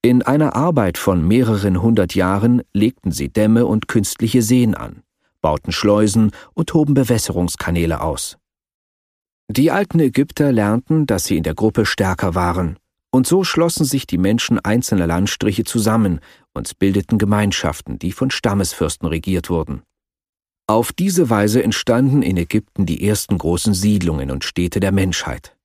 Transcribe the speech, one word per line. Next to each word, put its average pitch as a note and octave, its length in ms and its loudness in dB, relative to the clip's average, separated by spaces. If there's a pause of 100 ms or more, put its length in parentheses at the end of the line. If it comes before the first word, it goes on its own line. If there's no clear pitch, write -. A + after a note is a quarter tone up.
In B2 200 4
einer D3 340 0
Arbeit C3 420 0
von F2+ 300 0
mehreren G2+ 540 2
hundert A2 340 2
Jahren G2+ 460 2 (120)
legten G2+ 380 0
sie C#2+ 180 -6
Dämme A2 360 2
und G#2+ 220 -2
künstliche A2+ 540 0
Seen A#2 340 2
an, - 280 -14 (380)
bauten D#2 300 -2
Schleusen G#2 600 2 (220)
und - 200 -4
hoben D3 200 4
Bewässerungskanäle F2 1080 0
aus. - 360 -6 (1120)
Die C3+ 220 2
alten F#3 280 0
Ägypter C#3+ 520 2
lernten, B2 560 0
dass F#2+ 180 -2
sie E2+ 120 0
in E2 60 -2
der D#2 120 -2
Gruppe A2 300 0
stärker F#2 500 -2
waren, F2 420 -2 (340)
und C3 140 2
so F#3 180 2
schlossen E3 420 0
sich C3+ 200 -2
die - 120 -4
Menschen G#2 420 0
einzelner G#2 480 0
Landstriche G2 560 -2
zusammen G#2+ 560 0 (340)
und - 260 -10
bildeten G2 380 0
Gemeinschaften, G2+ 800 -2
die F2+ 140 -6
von C3 180 -2
Stammesfürsten F#2 800 -2
regiert E2 420 -4
wurden. D#2 320 -4 (840)
Auf A2+ 240 0
diese F3 380 0
Weise G#2+ 340 2
entstanden B2+ 580 0
in F#2+ 140 -2
Ägypten F#2 500 -2
die F2 220 -4
ersten G#2 300 -2
großen E2+ 360 0
Siedlungen F2+ 580 0
und C2 120 -8
Städte F2+ 380 -4
der F#2+ 100 0
Menschheit. F#2 720 -4